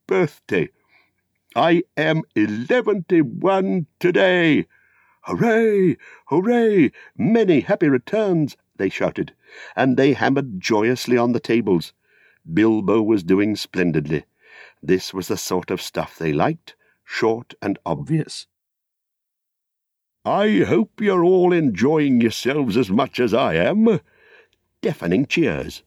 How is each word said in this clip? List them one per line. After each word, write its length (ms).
birthday. 640
I 280
am 260
eleventy-one 1500
today. 680
Hooray! 760
Hooray! 680
Many 440
happy 280
returns!" 680
they 120
shouted, 460
and 220
they 160
hammered 480
joyously 560
on 160
the 80
tables. 540
Bilbo 480
was 220
doing 340
splendidly. 680
This 320
was 140
the 80
sort 340
of 100
stuff 380
they 140
liked, 420
short 580
and 240
obvious. 600
"I 400
hope 360
you're 240
all 280
enjoying 680
yourselves 560
as 140
much 280
as 140
I 220
am." 460
Deafening 460
cheers 600